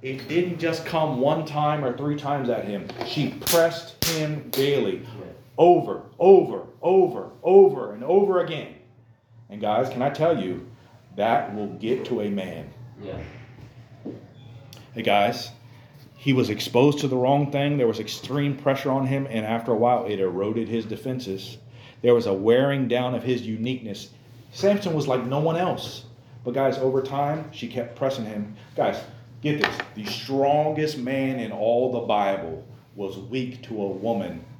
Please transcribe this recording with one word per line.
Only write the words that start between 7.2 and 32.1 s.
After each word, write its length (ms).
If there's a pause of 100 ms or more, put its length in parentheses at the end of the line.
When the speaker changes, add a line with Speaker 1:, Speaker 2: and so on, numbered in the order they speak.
Speaker 1:
over 520
and 100
over 400
again. 300 (760)
And 120
guys, 280
can 140
I 80
tell 280
you, 280 (500)
that 380
will 140
get 380
to 160
a 60
man. 400 (340)
Speaker 2:
Yeah. 160 (1700)
Speaker 1:
Hey 100
guys, 500 (640)
he 160
was 180
exposed 480
to 100
the 80
wrong 360
thing. 260
There 80
was 140
extreme 560
pressure 340
on 160
him, 240
and 160
after 240
a 60
while, 300
it 120
eroded 500
his 160
defenses. 760 (440)
There 120
was 120
a 80
wearing 540
down 260
of 80
his 200
uniqueness. 680 (420)
Samson 400
was 140
like 180
no 140
one 180
else. 500 (380)
But 100
guys, 240
over 240
time, 500
she 160
kept 280
pressing 280
him. 300 (220)
Guys, 240 (420)
get 200
this. 140 (180)
The 120
strongest 920
man 400
in 140
all 400
the 80
Bible 640 (320)